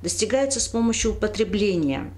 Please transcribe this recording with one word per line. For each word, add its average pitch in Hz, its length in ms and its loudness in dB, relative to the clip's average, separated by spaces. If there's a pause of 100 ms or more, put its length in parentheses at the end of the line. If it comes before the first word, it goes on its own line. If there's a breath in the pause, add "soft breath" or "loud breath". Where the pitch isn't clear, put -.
достигается 247 600 0
с - 60 0
помощью 233 460 0
употребления 196 1040 0